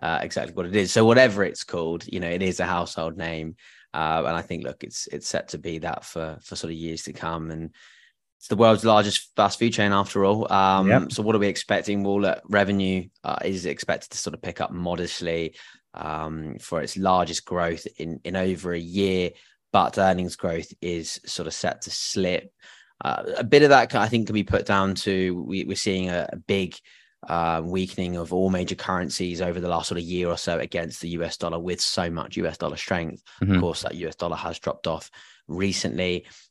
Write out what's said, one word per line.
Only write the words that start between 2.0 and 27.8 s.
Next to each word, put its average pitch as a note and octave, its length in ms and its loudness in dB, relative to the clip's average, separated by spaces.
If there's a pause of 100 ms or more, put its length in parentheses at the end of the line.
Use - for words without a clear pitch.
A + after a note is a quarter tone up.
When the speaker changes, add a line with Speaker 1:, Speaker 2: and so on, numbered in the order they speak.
Speaker 1:
you F#2 140 -6
know, E2+ 80 -4
it F2 140 -2
is F#2 180 0
a F2 60 0
household E2+ 500 -4
name. E2 400 -6 (380)
Uh, D#2+ 320 0
and D#2+ 100 0
I E2+ 60 -4
think, E2+ 200 -8
look, - 220 -10
it's, - 220 -10
it's - 200 -10
set - 220 -4
to E2 100 -10
be D#2+ 200 -8
that D#2+ 260 -8
for, D#2+ 380 -8
for - 120 -16
sort E2 160 -8
of E2 60 -8
years E2 280 -8
to D2+ 100 -12
come. D#2+ 360 -6
And D#2+ 200 -8 (680)
it's - 100 -20
the A2 80 0
world's A2 280 8
largest G#2+ 520 4
fast G2+ 220 4
food A#2 140 2
chain G2+ 200 2
after G2 300 2
all. G#2 300 2
Um, F#2+ 360 6
Speaker 2:
Yep. G#2 240 4
Speaker 1:
so A2 100 -4
what A2 120 2
are G#2+ 40 4
we G2+ 100 2
expecting? G2+ 540 0
Well, G2 180 2
look, G2 240 2
revenue, F#2+ 640 2 (140)
uh, - 200 -4
is F#2 220 -4
expected - 460 -4
to - 80 -10
sort - 160 -6
of - 80 -14
pick - 180 -8
up - 100 -2
modestly, F2 840 -4 (380)
um, D#2 640 -8
for E2 220 -4
its - 160 -8
largest F#2 480 2
growth E2+ 400 -2 (100)
in, E2 280 -8
in F2+ 120 -4
over F2+ 380 -2
a E2+ 40 -4
year, F2+ 520 0 (420)
but F#2 240 4
earnings F#2 400 2
growth E2 340 -4 (120)
is E2+ 420 -4
sort - 220 -6
of D#2+ 80 -8
set - 280 -4
to - 80 -10
slip. - 640 -2 (520)
Uh, - 200 -2 (140)
a B2 60 0
bit C#3+ 200 10
of C#3+ 60 10
that, B2 260 6
I A2 120 4
think, A2+ 200 0
can G#2+ 60 -2
be G#2 100 2
put F#2+ 220 2
down G2 280 4
to F#2 480 0
we, E2+ 220 -4
we're F#2 100 -4
seeing F#2 360 0
a, F2 220 -2
a - 40 -10
big, F#2+ 400 -2 (520)
uh, E2 340 0
weakening F2+ 540 -2